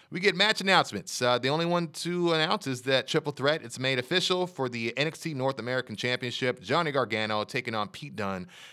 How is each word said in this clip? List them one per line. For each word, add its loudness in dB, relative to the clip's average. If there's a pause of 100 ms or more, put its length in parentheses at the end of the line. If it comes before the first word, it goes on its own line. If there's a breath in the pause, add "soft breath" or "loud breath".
(100)
We -6
get 4
match 4
announcements. 2
Uh, 4
the 0
only 0
one 0
to -2
announce 2
is -4
that 2
Triple 0
Threat, 0
it's -12
made 0
official 0
for -4
the -4
N 0
X -8
T -6
North 0
American -4
Championship. -2
Johnny 0
Gargano 0
taking -6
on -2
Pete -14
Dunne -4 (260 loud breath)